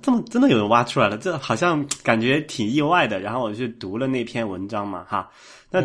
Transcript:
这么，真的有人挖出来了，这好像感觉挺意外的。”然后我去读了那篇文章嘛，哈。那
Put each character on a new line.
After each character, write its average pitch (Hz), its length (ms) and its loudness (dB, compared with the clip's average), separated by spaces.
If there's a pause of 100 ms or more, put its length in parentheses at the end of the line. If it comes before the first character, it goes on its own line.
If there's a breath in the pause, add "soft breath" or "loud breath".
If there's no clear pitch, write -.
这 269 100 0
么， 226 180 2
真 240 120 0
的 277 80 6
有 131 80 6
人 104 100 2
挖 117 160 6
出 - 160 -2
来 107 80 4
了， 104 100 -2
这 147 200 -4
好 120 180 -2
像 151 300 0 (180)
感 117 160 2
觉 135 220 2
挺 117 280 -4
意 147 120 2
外 156 260 4
的。” 101 140 -4
然 104 120 -6
后 127 80 -4
我 107 120 -4
去 120 160 -6
读 104 280 -10
了 131 100 -2
那 127 180 -2
篇 117 220 -4
文 95 200 -8
章 104 180 -6
嘛， 92 200 -10
哈。 98 240 -6 (400 loud breath)
那 185 160 2